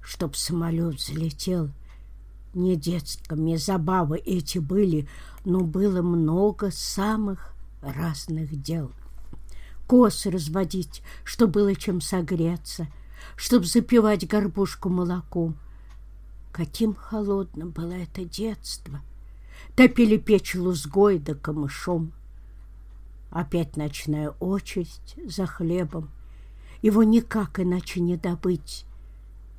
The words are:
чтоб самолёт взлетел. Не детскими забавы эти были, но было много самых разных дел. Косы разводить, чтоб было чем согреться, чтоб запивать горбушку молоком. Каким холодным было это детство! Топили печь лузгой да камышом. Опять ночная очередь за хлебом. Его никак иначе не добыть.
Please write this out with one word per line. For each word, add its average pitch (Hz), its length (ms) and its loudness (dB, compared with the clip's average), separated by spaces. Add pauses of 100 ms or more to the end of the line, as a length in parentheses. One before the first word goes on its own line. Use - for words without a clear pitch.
чтоб - 340 -6
самолёт 165 600 0
взлетел. 160 760 -2 (840)
Не 180 220 4
детскими 160 800 -2
забавы 170 640 2
эти 180 400 -2
были, 160 480 2 (360)
но 185 180 4
было 180 400 2
много 175 680 4
самых 202 840 -2 (280)
разных 151 800 -4
дел. 151 300 -4 (960)
Косы 247 420 8
разводить, 180 720 -2 (220)
чтоб - 260 4
было 151 260 4
чем - 240 -2
согреться, 170 880 -2 (480)
чтоб 220 300 4
запивать 214 600 6
горбушку 196 640 0
молоком. 175 680 0 (920)
Каким 208 420 0
холодным 196 800 -4
было 170 220 -6
это 185 300 -8
детство! 175 800 -8 (760)
Топили 240 420 8
печь - 380 4
лузгой 185 640 4
да 147 160 -2
камышом. 156 800 -2 (1200)
Опять 165 460 -2
ночная 151 520 -2
очередь - 840 -4 (100)
за 185 220 -2
хлебом. 165 640 -2 (720)
Его 214 180 8
никак 220 580 4
иначе 180 400 0
не 175 160 2
добыть. 170 720 -2 (720)